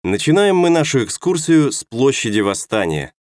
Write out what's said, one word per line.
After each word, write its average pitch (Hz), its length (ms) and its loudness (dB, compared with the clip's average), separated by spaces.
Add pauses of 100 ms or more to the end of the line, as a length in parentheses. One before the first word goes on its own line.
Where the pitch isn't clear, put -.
Начинаем 170 520 2
мы 175 140 2
нашу 151 340 0
экскурсию 160 680 0
с - 120 -10
площади 117 560 0
Восстания. 95 720 -2 (120)